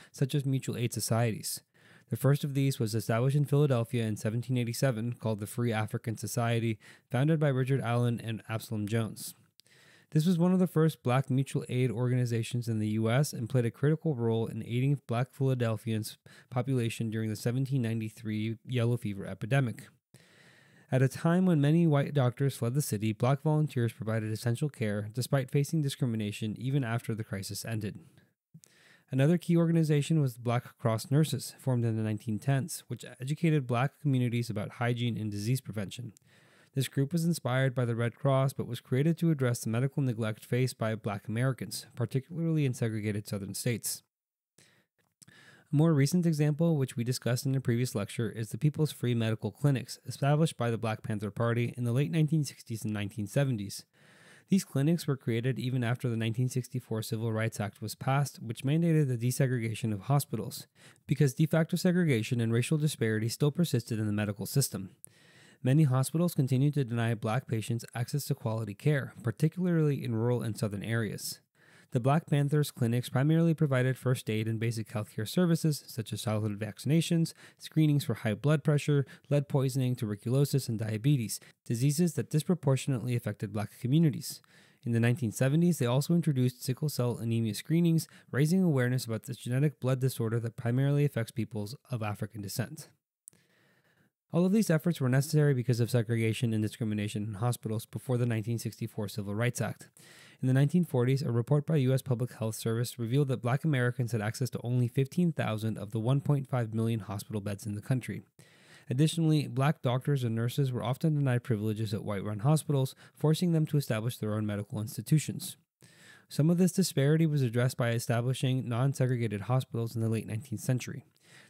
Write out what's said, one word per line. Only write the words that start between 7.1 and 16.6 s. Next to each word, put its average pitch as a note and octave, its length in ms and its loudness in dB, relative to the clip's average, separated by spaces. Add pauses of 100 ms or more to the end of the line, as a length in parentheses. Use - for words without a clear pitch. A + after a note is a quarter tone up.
by D3+ 80 2
Richard C3 340 0
Allen A#2+ 420 0
and A2 240 -6
Absalom A2 400 -4
Jones. A2+ 460 -4 (800)
This D#3 140 2
was F3+ 120 4
one F3 140 4
of F#3 80 4
the F3+ 80 4
first D#3 360 2
black B2+ 260 2
mutual C3 400 0
aid B2+ 200 2
organizations A#2+ 760 0
in A2+ 120 0
the G#2+ 100 0
U A2 200 2
S C3+ 220 2
and A#2 160 -6
played B2 180 2
a A2+ 60 0
critical D#3 420 0
role A2+ 320 0
in A2+ 160 -6
aiding B2+ 460 0
black A#2+ 240 -2
Philadelphians' A2+ 840 -2 (320)
population A#2+ 600 -2